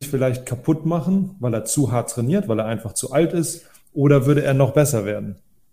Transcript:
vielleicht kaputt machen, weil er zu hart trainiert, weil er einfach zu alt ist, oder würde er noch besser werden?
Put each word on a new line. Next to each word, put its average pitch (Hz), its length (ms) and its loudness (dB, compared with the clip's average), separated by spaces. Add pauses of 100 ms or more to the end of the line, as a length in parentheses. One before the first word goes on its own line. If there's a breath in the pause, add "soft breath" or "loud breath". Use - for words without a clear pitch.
vielleicht 127 420 -2
kaputt 151 400 -2
machen, 175 560 0
weil 120 140 0
er 110 100 -4
zu 131 280 0
hart 117 180 -2
trainiert, 165 360 -2
weil 107 120 0
er 110 80 -2
einfach 110 260 -6
zu - 180 -8
alt 160 220 2
ist, - 320 -4 (300 soft breath)
oder 139 320 4
würde 143 160 4
er 139 100 0
noch 135 220 2
besser 127 320 2
werden? 104 300 -6 (360)